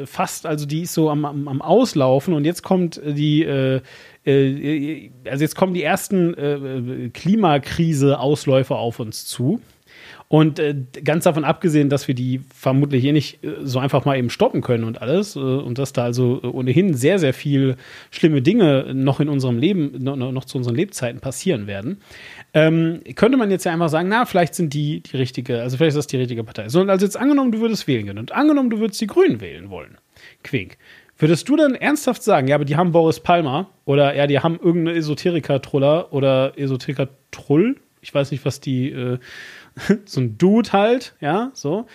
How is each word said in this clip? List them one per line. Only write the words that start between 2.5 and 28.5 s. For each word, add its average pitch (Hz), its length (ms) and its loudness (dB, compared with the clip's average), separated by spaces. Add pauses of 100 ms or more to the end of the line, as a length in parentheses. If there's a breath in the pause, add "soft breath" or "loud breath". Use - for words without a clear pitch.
kommt, 180 340 0
äh, 147 160 -6
die, 151 300 2
äh, 135 360 0 (460 loud breath)
äh, 143 840 0 (200)
also 139 140 -2
jetzt 151 120 -2
kommen 185 180 2
die 175 100 -2
ersten, 175 500 0
äh, 143 220 -2
äh, 131 540 -6
Klimakrise-Ausläufer 143 1700 2
auf 117 220 -4
uns 110 260 -10
zu. 151 360 -2 (640 loud breath)
Und, 156 320 4
äh, 147 160 -2 (280)
ganz 156 220 0
davon 160 180 2
abgesehen, 151 460 2
dass 139 180 -2
wir 135 80 0
die 127 260 -4 (120)
vermutlich 135 520 0
eh 143 60 2
nicht, - 320 -2
äh, 151 200 -8
so 131 160 -4
einfach 131 260 0
mal 139 120 2
eben 123 140 -2
stoppen 202 300 0
können 117 220 0
und 113 180 -6
alles, 175 340 -2
äh, 147 40 -8
und 131 380 -4
dass 139 160 -6
da 123 100 -2
also, 123 400 0
äh, 120 40 -4
ohnehin 131 480 0
sehr, 151 240 2
sehr 135 140 2
viel 135 420 0 (340 loud breath)
schlimme 156 320 2
Dinge 143 520 2
noch 135 260 0
in 151 100 0
unserem 131 300 -2
Leben, 160 400 0
no-, 135 160 -4
no-, 131 160 -6
noch 127 140 -8
zu - 120 -10
unseren 120 180 -4
Lebzeiten 127 460 -6
passieren 131 460 -4
werden, 104 340 -8 (540 loud breath)
ähm, 165 460 2 (140)
könnte 254 220 4
man 214 140 2
jetzt 185 140 -2
ja 175 80 -2
einfach 170 160 0
sagen, 165 200 0
"Na, 233 160 2
vielleicht 175 300 0
sind 156 180 -2
die 151 280 -2
die - 160 -14
richtige, 123 440 -4
also 127 160 -4
vielleicht 160 120 4
ist 143 80 -2
das 143 100 -4
die 135 100 -4
richtige 123 260 -4
Partei." 110 260 -10
So, 160 120 4
und 196 80 2
also 190 160 4
jetzt 196 120 -2
angenommen, 269 340 2
du 220 100 -2
würdest 226 260 -2
wählen 110 200 0
gehen 101 100 -10
und 117 140 -10
angenommen, 277 400 2